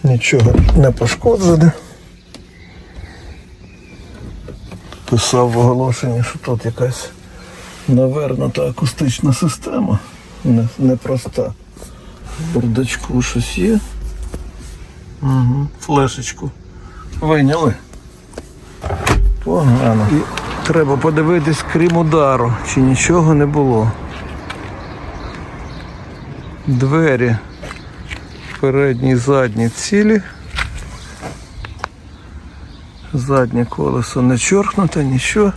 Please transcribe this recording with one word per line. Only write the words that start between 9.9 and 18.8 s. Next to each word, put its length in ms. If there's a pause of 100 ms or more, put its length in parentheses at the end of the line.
Не, 240 (100)
непроста. 760 (880)
В 140
бардачку 680
щось 360
є. 220 (1400)
Угу. 460 (120)
Флешечку 720 (680)
виняли. 540 (1700)